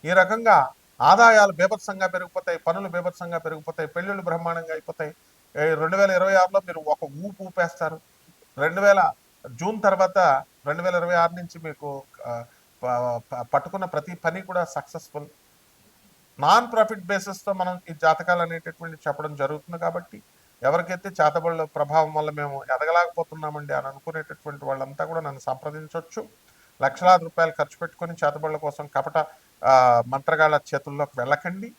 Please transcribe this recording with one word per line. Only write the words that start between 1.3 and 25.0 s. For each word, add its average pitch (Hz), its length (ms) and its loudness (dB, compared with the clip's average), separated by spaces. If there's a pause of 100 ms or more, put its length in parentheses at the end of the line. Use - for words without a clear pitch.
బీభత్సంగా 190 540 -2
పెరిగిపోతాయి, 180 520 -4
పనులు 185 300 -2
బీభత్సంగా 175 500 -6
పెరిగిపోతాయి, 160 500 -8
పెళ్ళిళ్ళు 185 340 -6
బ్రహ్మాండంగా 165 500 -4
అయిపోతాయి. 156 440 -10 (400)
ఏ, 156 180 2
రెండు 160 220 0
వేల 196 140 4
ఇరవై 190 240 2
ఆరులో 190 320 4
మీరు 165 140 -10
ఒక 151 240 -2
ఊపు 175 400 -12
ఊపేస్తారు. 170 560 -4 (580)
రెండు 165 220 -2
వేల 196 320 6 (380)
జూన్ 180 320 -6
తర్వాత 185 640 4 (220)
రెండు 160 160 -4
వేల 180 120 -2
ఇరవై 175 200 0
ఆరు 170 180 4
నుంచి 175 260 -14
మీకు, 143 440 -12 (240)
ఆ, 120 180 -8 (400)
ప-, 123 360 -2 (120)
ప-, 123 220 -10
పట్టుకున్న 185 300 -2
ప్రతి 185 300 -8
పని 175 280 -6
కూడా 180 220 -2
సక్సెస్‌ఫుల్. 151 640 -12 (1120)
నాన్ 220 340 4
ప్రాఫిట్ 214 340 0
బేసిస్‌తో 196 460 -6
మనం 180 280 -4 (100)
ఈ 160 40 -10
జాతకాలు 165 480 2
అనేటటువంటి 165 560 -10 (100)
చెప్పడం 151 280 -6
జరుగుతుంది. 147 420 -6
కాబట్టి 170 440 -6 (400)
ఎవరికైతే 175 460 -2
చేతబడుల 160 560 0
ప్రభావం 151 500 0
వల్ల 151 160 -2
"మేము 143 340 -8
ఎదగలేకపోతున్నామండి" 156 1080 -2
అని 139 140 -4
అనుకునేటటువంటి 143 800 -12
వాళ్ళంతా 135 400 -6